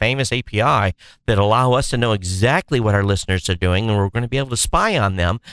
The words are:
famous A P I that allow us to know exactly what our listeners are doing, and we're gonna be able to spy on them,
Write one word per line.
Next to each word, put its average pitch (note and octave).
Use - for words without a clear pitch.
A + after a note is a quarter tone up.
famous B2
A B2
P G#2
I A2+
that A2
allow A#2
us C3+
to -
know A#2
exactly A2
what G#2+
our G2+
listeners F#2+
are F2+
doing, F#2
and G#2
we're G2
gonna A#2+
be B2+
able C3+
to A#2+
spy F#3+
on G2
them, F2+